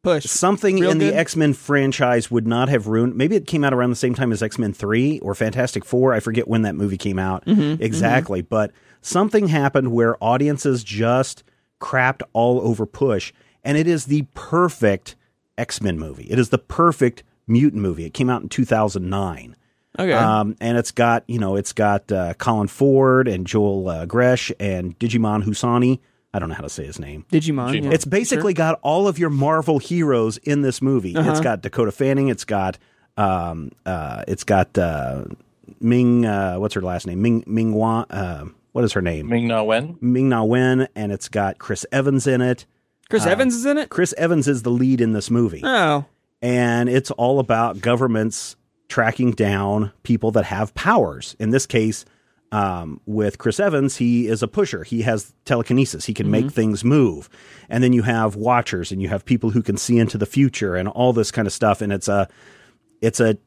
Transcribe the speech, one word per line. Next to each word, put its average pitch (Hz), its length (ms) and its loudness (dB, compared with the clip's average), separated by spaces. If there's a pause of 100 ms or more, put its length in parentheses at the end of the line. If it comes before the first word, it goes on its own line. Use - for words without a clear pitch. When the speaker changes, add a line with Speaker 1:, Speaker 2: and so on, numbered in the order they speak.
Speaker 1:
Push. 165 240 0
Speaker 2:
something 190 520 0
Speaker 1:
Real 180 120 4
Speaker 2:
in 160 80 2
the 156 120 2
Speaker 1:
good? - 80 0
Speaker 2:
X-Men 156 360 2
franchise 135 760 0
would 117 160 0
not 120 220 0
have 117 180 0
ruined. 113 300 0
Maybe 156 180 0
it 185 120 0
came 151 180 0
out 135 100 2
around 123 160 2
the 117 60 -2
same 123 180 0
time 123 160 0
as 110 120 -2
X-Men 107 300 -4
three 120 460 0
or 98 160 -6
Fantastic 120 500 -2
Four. 127 300 2
I 110 60 0
forget 117 260 -2
when 110 160 2
that 95 140 -2
movie 98 220 -2
came 98 200 -4
out 92 280 -4
Speaker 1:
Mm-hmm. 147 360 2
Speaker 2:
exactly, 113 600 0
Speaker 1:
Mm-hmm. - 60 -12
Speaker 2:
but 107 220 -2 (300)
something 202 480 0
happened 139 440 2
where 117 300 2
audiences 131 640 0
just 113 580 -2 (380)
crapped 131 420 -2 (100)
all 123 280 2
over 110 260 0
Push, 117 460 -2 (320)
and 143 120 0
it 160 120 2
is 156 180 0
the 147 160 2 (120)
perfect - 840 0 (420)
X-Men 101 400 -4
movie. 69 320 -12
It 117 80 2
is 120 120 2
the 127 80 0
perfect 143 680 0 (240)
mutant 117 340 4
movie. 85 220 -4
It 80 100 -14
came 127 160 0
out 123 120 -2
in 101 60 -10
two 131 160 -2
thousand 101 460 0
nine. 87 460 -6 (420)
Speaker 1:
Okay. 180 140 0
Speaker 2:
Um, 110 480 2
and 117 180 0
it's - 140 -2
got, 117 340 2
you 120 120 -6
know, 98 180 -2
it's 101 160 -4
got, 104 400 0
uh, 90 220 -2
Colin 107 340 0
Ford 135 600 4
and 92 180 -4
Joel, 98 420 0
uh, 82 160 -6
Gresh 120 560 0
and 92 380 -6
Digimon 113 440 0
Husani. 123 580 0 (340)
I 101 40 -2
don't 82 120 -6
know 78 40 -8
how 73 100 -12
to 73 40 -12
say 73 160 -12
his 71 160 -14
name. 76 320 -14
Speaker 1:
Digimon, 147 380 0
Speaker 3:
Digimon. 143 140 -2
Speaker 1:
yeah. 139 80 -2
Speaker 2:
It's 160 120 0
basically 202 480 0
Speaker 1:
Sure. 156 60 -2
Speaker 2:
got 160 240 0
all 175 260 2
of 156 100 -2
your 165 120 0
Marvel 147 480 2
heroes 127 580 0
in 143 240 -2
this 131 220 0
movie. 123 340 0
Speaker 1:
Uh-huh. 156 140 2
Speaker 2:
It's 156 100 0
got 117 220 -2
Dakota 107 300 -2
Fanning. 139 360 0
It's 113 160 -4
got, 95 320 -2 (400)
um, 85 560 -2 (140)
uh, 73 420 -6
it's - 160 -6
got, 95 320 2
uh, 69 480 -2 (560)
Ming, 120 460 4
uh, 98 300 -2
what's 104 180 -4
her 98 80 -2
last 90 240 -4
name? 90 160 -4
Ming, 117 240 2
Ming 113 260 0
Wan, 113 380 0
uh, 87 340 -8 (280)
what 120 120 0
is 107 80 0
her 101 80 0
name? 82 300 -4
Speaker 3:
Ming-Na 117 320 0
Wen? 123 400 -2
Speaker 2:
Ming-Na 123 420 2
Wen, 127 500 2
and 104 160 -6
it's - 200 -8
got 98 260 -2
Chris - 340 -8
Evans 135 360 0
in 127 160 2
it. 127 240 -2 (420)
Speaker 1:
Chris 214 160 2
Speaker 2:
Uh, 170 60 2
Speaker 1:
Evans 240 240 2
is 240 100 -6
in 285 140 2
it? 302 100 -4
Speaker 2:
Chris - 300 0
Evans 165 280 2
is 135 160 2
the 120 80 -2
lead 127 300 2
in 113 140 2
this 104 160 -4
movie. 117 340 0
Speaker 1:
Oh. 165 400 2 (380)
Speaker 2:
And 120 480 2
it's 131 220 0
all 131 280 2
about 113 400 0
governments 117 760 0 (320)
tracking 117 440 0
down 101 580 0 (140)
people 110 260 0
that 107 140 2
have 104 320 -4
powers. 113 640 0
In 110 100 -2
this 131 160 2
case, 110 380 0 (480)
um, 90 520 -4
with 107 320 -2
Chris - 220 -2
Evans, 151 380 0
he 120 320 0
is 110 160 0
a - 20 -4
pusher. 110 380 -4
He 113 180 -4
has 110 320 -2 (100)
telekinesis. 123 600 0
He 107 100 -6
can 101 160 -2
make 110 140 2
Speaker 1:
Mm-hmm. 139 100 -4
Speaker 2:
things 110 300 0
move. 120 440 2 (400)
And 123 140 0
then 127 100 4
you 117 100 4
have 110 340 0
watchers, 110 560 0
and 95 100 -4
you 92 60 -4
have 98 160 -4
people 113 260 0
who 113 100 2
can 101 160 -2
see 120 220 2
into 117 180 2
the 104 80 0
future 107 520 0
and 92 120 -2
all 123 240 2
this 113 200 0
kind 107 160 -2
of - 40 -4
stuff. 104 300 0
And 101 100 -2
it's 98 140 -4
a, 98 220 0 (760)
it's 113 160 0
a 110 280 4